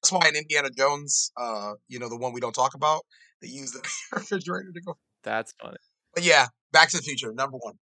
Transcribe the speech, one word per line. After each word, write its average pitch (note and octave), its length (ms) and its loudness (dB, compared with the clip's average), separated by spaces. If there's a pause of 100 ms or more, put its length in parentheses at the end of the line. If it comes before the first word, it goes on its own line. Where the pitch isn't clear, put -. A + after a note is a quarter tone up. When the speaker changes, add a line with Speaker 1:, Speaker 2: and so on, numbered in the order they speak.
Speaker 1:
That's - 100 2
why F3 160 2
in D3+ 80 2
Indiana D3+ 340 0
Jones, C#3 680 0
uh, G#2+ 360 -6 (140)
you B2 120 -12
know, A#2+ 100 -8
the A#2 80 -8
one B2 160 -6
we B2 80 -8
don't A#2+ 120 -6
talk C3+ 220 2
about, D3+ 260 0 (400)
they - 60 -16
use C#3+ 240 -12
the B3+ 100 -14 (180)
<laughs> - 140 -14
refrigerator G3 600 -6
to E3+ 80 -14
go. F3 160 -12 (260)
Speaker 2:
That's A2 300 -6
funny. - 240 -16 (360)
Speaker 1:
But F3 100 -2
yeah, D3+ 240 8 (240)
Back F#3 180 8
to F3+ 80 -2
the C#3+ 60 -4
Future, B2 300 -6
number C3 240 -4
one. A2+ 260 -12